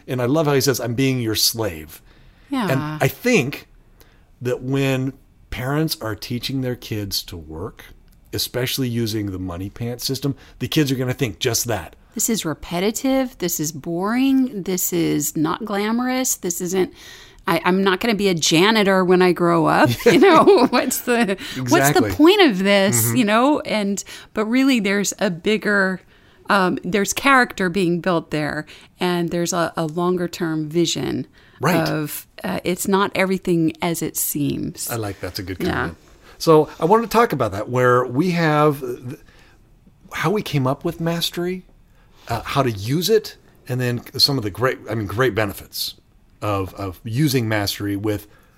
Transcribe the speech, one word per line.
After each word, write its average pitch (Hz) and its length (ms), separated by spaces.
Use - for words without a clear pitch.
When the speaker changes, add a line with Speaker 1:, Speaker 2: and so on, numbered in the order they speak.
Speaker 1:
and 127 140
I 123 60
love 151 200
how 147 60
he 139 80
says, 123 200
"I'm 120 140
being 131 260
your 110 140
slave." 85 680
Speaker 2:
Yeah. 254 200
Speaker 1:
And 151 320
I 139 60
think 147 580
that 123 200
when 135 520
parents 147 540
are 110 120
teaching 120 460
their 123 160
kids 104 480
to - 140
work, 80 480
especially 123 540
using 113 420
the 92 80
money 92 320
pants 120 340
system, 139 320
the 127 100
kids 147 240
are 135 40
gonna 123 180
think 113 240
just - 280
that. 101 300
Speaker 2:
This - 140
is 226 160
repetitive. 233 960
This 175 220
is 151 120
boring. 214 920
This 180 280
is 151 440
not 160 280
glamorous. 233 720
This - 260
isn't, 185 300
I, 165 180
I'm 185 180
not 190 180
gonna 240 140
be 196 140
a 185 60
janitor 190 680
when 180 180
I 180 100
grow 170 340
up. 151 300
Speaker 1:
<laughs> - 100
Speaker 2:
You 240 120
know, 349 480
<laughs> - 40
what's 254 320
the, 233 360
what's - 160
the 131 80
Speaker 1:
Exactly. 143 500
Speaker 2:
point 349 300
of 233 180
this? 190 480
Speaker 1:
Mm-hmm. 233 80
Speaker 2:
You 247 80
know, 240 360
and, 202 420
but 214 120
really 254 340
there's 196 380
a 202 120
bigger, 202 720
um, 190 360
there's 196 280
character 247 560
being 175 320
built 165 300
there, 151 360
and 175 300
there's 170 220
a, 170 240
a 170 100
longer 175 420
term 160 400
vision 143 580
Speaker 1:
Right. 160 300
Speaker 2:
of, 156 380
uh, 185 200
it's 180 220
not 196 280
everything 180 640
as 170 220
it 156 160
seems. - 720
Speaker 1:
I 123 60
like, 104 240
that's 90 180
a 104 40
good 92 160
Speaker 2:
Yeah. 180 140
Speaker 1:
comment. 135 240
So 156 320
I 165 60
wanted 220 200
to - 120
talk 233 160
about 123 200
that, 104 180
where 123 360
we 147 260
have 151 480
th-, 127 380
how - 180
we 208 120
came 135 240
up 135 180
with - 160
mastery, 175 640
uh, 117 140
how - 200
to 127 80
use 117 380
it, - 280
and 123 120
then 123 220
some 135 180
of 117 80
the 104 60
great, 127 280
I 107 60
mean, 113 120
great 107 280
benefits - 600
of, 98 320
of 98 300
using 123 440
mastery 101 480
with, 104 300